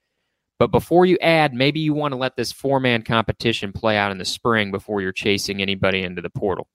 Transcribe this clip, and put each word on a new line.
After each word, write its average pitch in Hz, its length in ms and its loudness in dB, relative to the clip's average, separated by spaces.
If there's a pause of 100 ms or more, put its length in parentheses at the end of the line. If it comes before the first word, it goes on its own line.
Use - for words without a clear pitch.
(580)
But 117 140 2
before 165 340 4
you 185 140 4
add, 156 340 2
maybe 143 280 0
you 151 120 0
wanna 147 220 -4
let 127 220 -4
this 120 160 -4
four-man 131 480 0
competition 113 720 -2
play 107 240 0
out 101 140 0
in 95 60 -8
the 92 60 -10
spring 107 480 0
before 98 300 -4
you're 92 100 -4
chasing 98 500 -2
anybody 95 420 0
into 90 180 -8
the 87 80 -8
portal. 90 460 -6